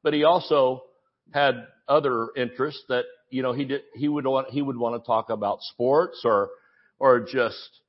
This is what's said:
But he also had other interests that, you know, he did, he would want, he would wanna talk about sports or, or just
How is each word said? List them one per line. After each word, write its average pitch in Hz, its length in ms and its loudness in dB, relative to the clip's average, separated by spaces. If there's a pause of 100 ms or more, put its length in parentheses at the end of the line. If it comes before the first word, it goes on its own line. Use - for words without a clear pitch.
But 151 100 0
he 151 120 2
also 147 580 2 (500)
had 131 340 0 (220)
other 135 480 2
interests 127 520 -4
that, 123 160 0 (260)
you 131 120 -4
know, 127 100 -2
he 139 120 -4
did, 135 180 -6 (120)
he 123 120 -4
would 147 200 -2
want, 135 240 0
he 139 100 -4
would 135 160 -4
wanna 117 240 -4
talk 110 300 -2
about 104 320 -4
sports 143 640 0
or, 101 260 2 (480)
or 127 220 6
just 117 500 -4 (180)